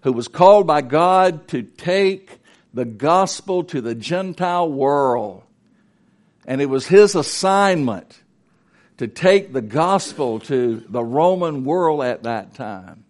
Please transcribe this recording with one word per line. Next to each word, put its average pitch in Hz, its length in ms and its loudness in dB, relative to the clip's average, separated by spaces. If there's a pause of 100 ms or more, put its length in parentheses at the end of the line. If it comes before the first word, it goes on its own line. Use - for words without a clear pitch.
who 135 100 -2
was 117 160 -4
called 190 400 6
by 151 140 2
God 175 680 0
to 123 140 -6
take 190 640 -4 (440)
the 123 120 -4
gospel 175 800 0
to 139 160 -6
the 113 140 -6
Gentile 175 760 -4
world. 131 720 0 (1000)
And 135 160 -4
it 143 60 -2
was 131 200 -2
his 196 280 6
assignment 180 1040 -2 (760)
to 120 100 -6
take 196 460 0
the 127 80 -4
gospel 135 800 -2
to 120 480 -2
the 120 140 -4
Roman 156 600 0
world 156 400 0
at 123 200 -4
that 110 320 -8
time. 95 540 -14